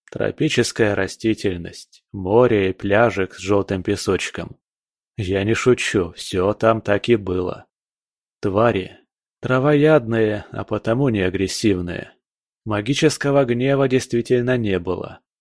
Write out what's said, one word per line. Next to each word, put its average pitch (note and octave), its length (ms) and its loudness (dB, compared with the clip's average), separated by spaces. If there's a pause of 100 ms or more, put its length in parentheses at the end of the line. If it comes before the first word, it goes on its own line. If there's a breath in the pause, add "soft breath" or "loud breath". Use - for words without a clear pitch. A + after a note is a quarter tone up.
(120)
Тропическая A2 840 0
растительность, F#2+ 1160 -4
море G#2 580 2
и - 20 -4
пляжик G2 640 0
с - 40 -18
жёлтым G2 440 -2
песочком. - 800 -4 (560)
Я G2 260 -2
не G#2+ 120 2
шучу, A2 580 0
всё F#2+ 400 -2
там A2+ 280 0
так G2+ 280 -2
и A#2+ 80 6
было. F#2 500 -6 (720)
Твари. G#2 600 0 (400)
Травоядные, B2+ 1120 2
а A2 100 -8
потому A#2 460 -2
не G#2+ 140 0
агрессивные. F#2 920 -2 (500)
Магического C#3 800 0
гнева C3 440 0
действительно B2 680 0
не G#2 220 -2
было, F2+ 420 -6 (200)